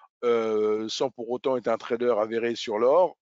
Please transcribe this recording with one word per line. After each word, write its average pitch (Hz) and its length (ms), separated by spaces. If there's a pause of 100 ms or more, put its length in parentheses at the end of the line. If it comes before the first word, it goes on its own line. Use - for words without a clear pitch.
(240)
euh, 110 640
sans 131 220
pour 117 180
autant 127 280
être 117 100
un 113 100
trader 120 400
avéré 113 380
sur 107 240
l'or, 147 420